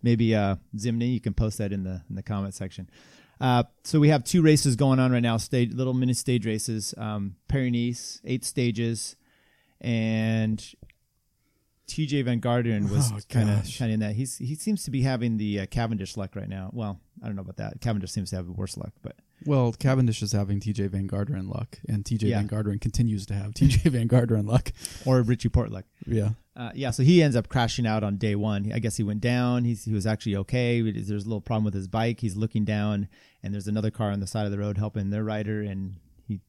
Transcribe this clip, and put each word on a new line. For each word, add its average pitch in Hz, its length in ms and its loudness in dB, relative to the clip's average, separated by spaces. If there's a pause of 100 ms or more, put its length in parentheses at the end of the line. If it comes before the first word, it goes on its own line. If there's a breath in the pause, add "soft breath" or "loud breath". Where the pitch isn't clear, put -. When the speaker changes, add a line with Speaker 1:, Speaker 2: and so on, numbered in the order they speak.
Speaker 1:
maybe, 113 320 4
uh, 98 220 2 (200)
Zimney, 117 380 0
you 107 60 -2
can 104 120 -4
post 110 260 -2
that 101 140 -4
in 98 120 -4
the, 92 260 -6
in 95 40 -8
the 98 80 -8
comment 98 320 -4
section. 95 360 -12 (500 loud breath)
Uh, 123 220 4 (220)
so - 140 2
we 147 120 8
have 143 120 4
two 175 200 2
races 147 340 6
going 131 240 4
on 127 120 4
right 120 100 2
now, 117 160 2
stage, 120 340 0
little 127 220 -2
mini 127 180 2
stage 123 320 0
races. 110 540 -4
Um, 104 380 -6 (120)
Paris-Nice, 120 760 -2
eight 127 200 -4
stages, 117 720 -2 (640 soft breath)
and 110 920 0 (1120)
T 156 200 -4
J 139 160 0
Van 120 180 0
Garderen 117 500 0
was 123 220 2
Speaker 2:
Oh, 104 60 -6 (100)
Speaker 1:
kinda, 107 280 2
Speaker 2:
gosh. - 220 -4
Speaker 1:
kinda 113 160 0
in 110 60 0
that. 107 140 -2
He's, 131 240 -4
he 131 160 -6
seems 208 300 -2
to - 60 -8
be 127 120 0
having 120 360 0
the, 104 220 0
uh, 95 60 -4
Cavendish 113 500 -2
luck 98 200 -8
right 101 120 -8
now. 95 240 -8
Well, 104 280 -6 (220)
I 117 40 -10
don't 107 80 -6
know 98 80 -8
about 95 140 -12
that. 104 240 -8
Cavendish 104 320 -2
seems 98 180 -4
to 98 60 -4
have 90 120 -6
worse 95 280 -6
luck, - 160 -10 (100)
but - 140 -14 (300)
Speaker 2:
Well, 131 260 4
Cavendish 127 500 2
is 101 100 -2
having 101 280 0
T 104 120 -2
J 101 140 0
Van 98 220 -2
Garderen 98 400 -4
luck, - 300 -8 (100)
and 104 180 -2
T 117 120 0
J 107 100 2
Speaker 1:
Yeah. 110 140 2
Speaker 2:
Van 104 60 -2
Garderen 104 320 -2
continues 107 460 0
to 98 80 -6
have 101 200 -6
<laughs> - 0 -
T - 140 4
J 131 220 4
Van 117 160 2
Garderen 113 400 4
luck. 117 240 2 (360 loud breath)
Speaker 1:
Or 131 160 6
Richie 120 260 2
Porte 113 220 2
luck. 98 160 -10 (200)
Speaker 2:
Yeah. 104 240 0 (240)
Speaker 1:
Uh, 120 200 -10
yeah, 131 160 -4
so 127 120 0
he 170 200 10
ends 143 140 4
up 117 120 0
crashing 120 380 0
out 110 180 2
on 98 140 0
day 104 180 0
one. 104 280 -2
He, 107 80 -4
I 113 80 -2
guess 107 160 -2
he 117 60 0
went 104 200 -2
down. 123 420 2
He's, 117 200 -2
he 107 100 -2
was 98 120 0
actually 107 300 0
okay. 120 460 0
There's 104 420 -4
a 104 40 -8
little 107 120 -4
problem 110 240 -2
with 104 100 0
his 95 140 -4
bike. 113 320 -2
He's 98 160 -2
looking 107 300 0
down, 104 420 0 (340 soft breath)
and 98 120 -6
there's 98 140 -8
another 107 220 0
car 107 200 -2
on 101 100 -2
the 95 60 -4
side 107 180 -4
of 101 80 -2
the 101 60 -4
road 104 180 -2
helping 104 340 -2
their 104 140 -2
rider, 107 380 -4
and 95 340 -6 (320)
he 101 200 -4